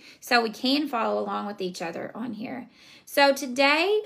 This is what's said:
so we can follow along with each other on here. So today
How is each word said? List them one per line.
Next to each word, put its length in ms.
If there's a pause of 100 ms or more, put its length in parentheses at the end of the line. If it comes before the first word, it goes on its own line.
(200)
so 220
we 80
can 380
follow 340
along 240
with 160
each 180
other 360
on 180
here. 380 (340)
So 300
today 720